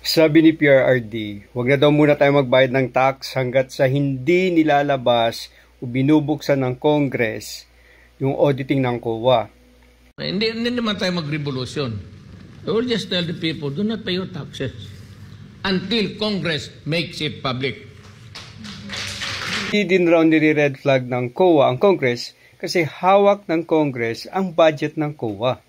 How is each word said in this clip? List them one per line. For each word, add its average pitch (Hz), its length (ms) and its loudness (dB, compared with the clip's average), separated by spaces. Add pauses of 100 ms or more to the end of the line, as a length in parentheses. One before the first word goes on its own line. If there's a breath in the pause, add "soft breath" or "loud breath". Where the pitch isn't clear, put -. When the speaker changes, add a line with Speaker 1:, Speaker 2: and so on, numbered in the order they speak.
Speaker 1:
Sabi 160 400 4
ni 160 80 8
P 151 160 0
R 135 160 6
R 127 160 4
D, 104 560 -8
wag 120 160 -2
na 143 80 4
daw 147 160 4
muna 147 240 4
tayo 143 240 4
magbayad 127 320 4
ng 131 160 0
tax 131 480 0
hanggat 131 320 0
sa 139 160 0
hindi 143 640 0
nilalabas 139 960 0 (320 soft breath)
o 131 80 -12
binubuksan 143 720 0
ng 127 240 -2
Congress 123 880 -2 (480 soft breath)
yung 135 160 -2
auditing 139 480 0
ng 123 160 -2
coa. 113 480 0 (720)
Speaker 2:
Hindi, 202 400 -4
hindi 240 160 -4
naman 220 240 -4
tayo 180 240 -4
mag-revolution. 139 800 -6 (640)
We 185 80 -2
will 247 160 -2
just 202 240 -4
tell 175 80 -2
the 165 160 -6
people, 156 320 -6
"Do 185 160 -4
not 220 160 -6
pay 185 160 -4
your 185 80 -6
taxes - 480 -10 (880)
until 190 560 -2
Congress 175 480 -4 (160)
makes 156 400 -4
it 151 160 -6
public." 127 480 -6 (1800)
Speaker 1:
Hindi 208 160 0
din 175 240 4
raw 165 160 6
nire-red 151 560 2
flag 131 240 2
ng 123 240 -4
coa 151 400 4
ang 127 80 -4
Congress 143 560 0 (240 soft breath)
kasi 180 240 -2
hawak 196 640 2
ng 165 240 -2
Congress 123 640 0
ang 190 160 -2
budget 156 480 0
ng 147 160 -4
coa. 117 540 -4